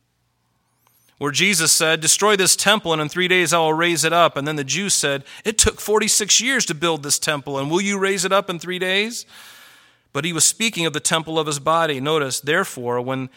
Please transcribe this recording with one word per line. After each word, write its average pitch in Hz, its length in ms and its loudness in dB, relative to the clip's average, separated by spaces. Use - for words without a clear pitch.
where 143 140 -2
Jesus 165 400 2
said, 160 280 2
"Destroy 196 360 2
this 185 180 4
temple, 202 380 2
and 156 100 0
in 151 60 -4
three 180 180 -2
days 175 260 2
I 170 60 4
will 156 160 4
raise 165 300 0
it 160 80 2
up." 170 240 4
And 143 100 -4
then 156 80 -4
the 147 80 -4
Jews 160 320 -2
said, 139 300 -2
"It 220 140 -2
took - 220 2
forty-six 214 600 2
years 254 260 0
to 165 100 -4
build 156 260 -2
this 143 160 -2
temple, 143 400 -4
and 143 140 -2
will 180 80 2
you 196 180 -2
raise 190 260 0
it 190 60 -2
up 196 180 2
in 170 120 -6
three 180 180 -8
days?" 196 480 -4
But 143 120 -4
he 175 80 -4
was 160 120 0
speaking 214 420 -2
of 151 60 -2
the 147 80 -4
temple 160 380 -2
of 156 80 0
his 147 120 -4
body. 156 420 0
Notice, 143 400 -2
"Therefore, 131 600 -2
when 131 360 -6